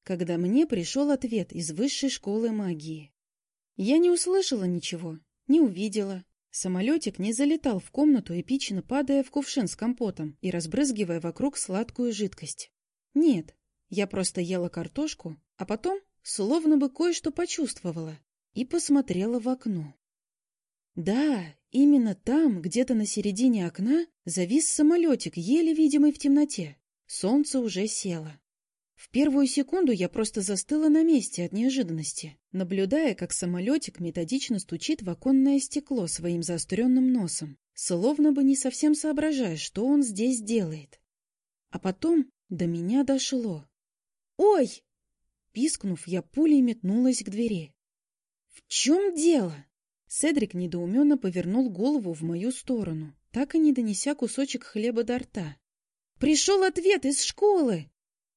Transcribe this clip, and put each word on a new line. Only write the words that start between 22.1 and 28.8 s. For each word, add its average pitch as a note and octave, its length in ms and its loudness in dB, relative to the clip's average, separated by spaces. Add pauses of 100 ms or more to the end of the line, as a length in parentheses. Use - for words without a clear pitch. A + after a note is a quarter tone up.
там, B3+ 440 2
где-то A#3 340 0
на G#3+ 120 0
середине G#3 640 0
окна, C4+ 380 0 (180)
завис F#3 440 0
самолетик, D#4 680 2
еле D4+ 380 2
видимый D4 380 4
в D4 60 -6
темноте. C#4 580 2 (300)
Солнце C4+ 540 0
уже G3+ 260 -2
село. E3 460 -6 (640)